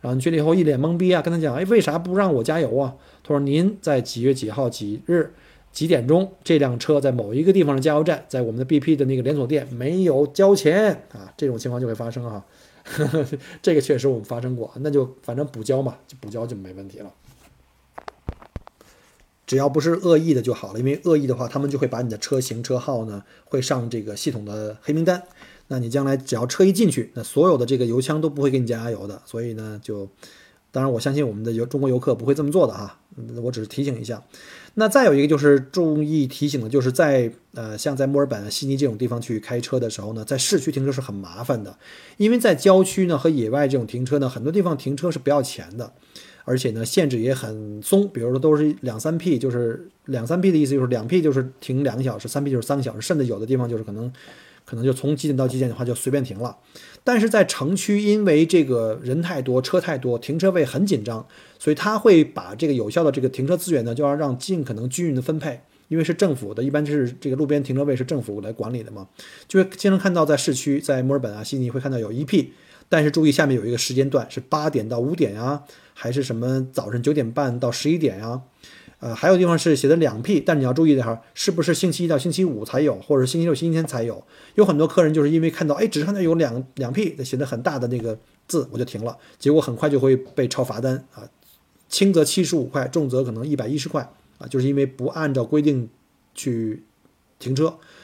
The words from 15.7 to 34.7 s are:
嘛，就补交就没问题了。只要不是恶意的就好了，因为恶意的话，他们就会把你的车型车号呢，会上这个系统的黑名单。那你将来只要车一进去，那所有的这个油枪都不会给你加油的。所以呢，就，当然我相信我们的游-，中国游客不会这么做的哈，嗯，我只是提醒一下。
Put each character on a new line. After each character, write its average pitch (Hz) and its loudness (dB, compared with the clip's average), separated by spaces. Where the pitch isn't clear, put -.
嘛， 131 -4
就 - -20
补 104 -14
交 113 -6
就 120 -10
没 92 -14
问 98 -16
题 98 -20
了。 101 -18
只 131 0
要 135 2
不 139 2
是 160 2
恶 170 4
意 160 2
的 123 0
就 120 -2
好 98 -10
了， 107 -8
因 120 -2
为 143 0
恶 165 4
意 143 0
的 127 0
话， 117 -4
他 113 -6
们 139 -2
就 139 -4
会 135 0
把 127 -4
你 123 -4
的 107 -6
车 135 -2
型 117 -6
车 123 -4
号 123 -4
呢， 101 -12
会 - -2
上 127 -2
这 113 -6
个 104 -10
系 - -4
统 110 -8
的 107 -8
黑 151 -2
名 160 0
单。 180 2
那 131 -4
你 117 -4
将 139 0
来 139 2
只 135 -6
要 113 -2
车 127 2
一 196 6
进 202 2
去， 131 -2
那 117 -10
所 - 2
有 170 4
的 123 0
这 127 0
个 123 0
油 117 2
枪 151 -2
都 156 0
不 143 -6
会 139 2
给 131 0
你 120 0
加 117 -4
油 101 -8
的。 101 -14
所 113 -10
以 117 -8
呢， 107 -12
就， 101 -10
当 131 -2
然 135 0
我 113 -2
相 139 -2
信 143 0
我 110 -6
们 107 -8
的 113 -4
游-， 113 -2
中 131 -4
国 139 2
游 127 2
客 127 0
不 113 -4
会 135 2
这 156 -4
么 143 -2
做 175 4
的 - -6
哈， - -14
嗯， 117 -12
我 120 -2
只 120 -8
是 110 -8
提 135 -6
醒 131 -4
一 117 -10
下。 110 -8